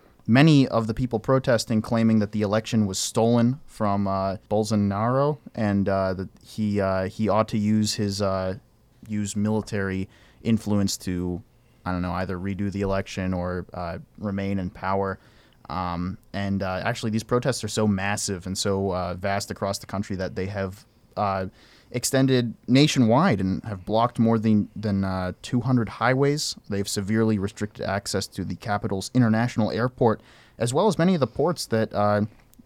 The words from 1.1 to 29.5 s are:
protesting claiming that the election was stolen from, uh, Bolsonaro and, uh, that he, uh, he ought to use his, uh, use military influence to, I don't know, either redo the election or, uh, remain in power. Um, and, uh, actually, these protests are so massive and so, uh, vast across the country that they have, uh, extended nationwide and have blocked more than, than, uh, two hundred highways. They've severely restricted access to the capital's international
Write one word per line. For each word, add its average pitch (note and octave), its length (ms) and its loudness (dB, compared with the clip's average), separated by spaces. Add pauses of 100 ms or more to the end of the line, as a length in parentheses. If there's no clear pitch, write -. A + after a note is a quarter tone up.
protesting B2 600 2
claiming A2+ 380 4
that G#2 120 0
the G#2 100 -2
election G#2+ 440 0
was F#2+ 120 -4
stolen A#2 680 2
from, G2+ 420 -2
uh, F#2+ 300 -2 (120)
Bolsonaro A2 880 0 (180)
and, G2+ 340 0
uh, F#2+ 240 2
that F#2 160 -6 (120)
he, G#2 380 -2
uh, F#2+ 300 0
he A2 180 -2
ought G#2+ 220 4
to A#2 80 -2
use G#2+ 380 2
his, G2+ 260 -2
uh, F#2+ 340 -2 (520)
use G#2 280 -4
military G#2 720 -2 (360)
influence G#2 540 0
to, F2+ 440 -4 (440)
I F#2 60 -4
don't F2+ 100 -2
know, F2+ 120 -4
either F#2 240 -4
redo G2 340 -4
the G2 100 -4
election F#2+ 520 -2
or, F2+ 400 -4
uh, E2+ 240 -8 (200)
remain G2 420 -4
in F#2 100 -4
power. F#2+ 500 -2 (500)
Um, F2+ 480 -4 (160)
and, G2 300 -2
uh, F#2 200 -4
actually, A2+ 280 -4
these G#2+ 120 -2
protests B2 400 -2
are G#2+ 60 -6
so A2 180 0
massive G2 580 -2
and F#2+ 120 -6
so, G2 340 0
uh, F2+ 240 -4
vast G2 360 -2
across G2 280 -4
the - 80 -20
country G2 300 -6
that F#2 180 -4
they F#2+ 100 -4
have, G2 400 -6 (320)
uh, F#2+ 300 -2 (440)
extended B2+ 640 2 (120)
nationwide C3 720 4
and F#2+ 260 -2
have G2 200 -10
blocked A2+ 320 0
more A2+ 220 4
than, G#2+ 360 4
than, G2+ 280 -2
uh, F#2 280 -4 (120)
two B2 180 -2
hundred B2 260 2
highways. C#3 680 0 (120)
They've G2 200 -2
severely A2 500 0
restricted G2+ 480 -6
access G2 420 -4
to - 160 -8
the F#2 120 -6
capital's G2+ 580 -4
international A2+ 560 2